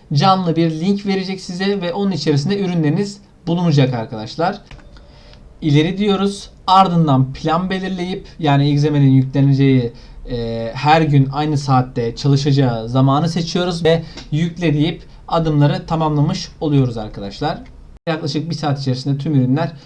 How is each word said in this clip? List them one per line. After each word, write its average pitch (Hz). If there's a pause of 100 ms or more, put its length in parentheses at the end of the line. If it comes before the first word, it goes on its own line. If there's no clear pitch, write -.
(140)
canlı 185
bir 160
link 202
verecek 190
size 190
ve 175
onun 202
içerisinde 160
ürünleriniz 175 (260)
bulunacak 156
arkadaşlar. 113 (1000)
İleri 160
diyoruz. 196 (180)
Ardından 165
plan 175
belirleyip 185 (120)
yani 143
X 143
M 147
L'in 135
yükleneceği, 135 (360)
e, 113
her 151
gün 143
aynı 151
saatte 127
çalışacağı 139
zamanı 135
seçiyoruz 175
ve 165 (280)
yükle 165
deyip 151 (240)
adımları 156
tamamlamış 160 (100)
oluyoruz 135
arkadaşlar. 107 (460)
Yaklaşık 156
bir 165
saat 139
içerisinde 135
tüm 156
ürünler 135 (140)